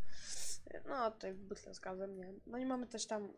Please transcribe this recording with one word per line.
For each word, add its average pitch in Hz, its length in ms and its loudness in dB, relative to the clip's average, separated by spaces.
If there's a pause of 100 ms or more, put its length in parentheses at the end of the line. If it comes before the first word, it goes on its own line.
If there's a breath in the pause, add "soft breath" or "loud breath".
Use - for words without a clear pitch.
(840 loud breath)
No, 277 260 2
tutaj 190 220 -6
w 190 60 -6
butle 196 340 -8
z - 60 -12
gazem, 190 380 -4
nie? 185 160 -8 (120)
No 233 120 -6
i 254 80 0
mamy 254 220 2
też 220 180 -2
tam, 214 320 -2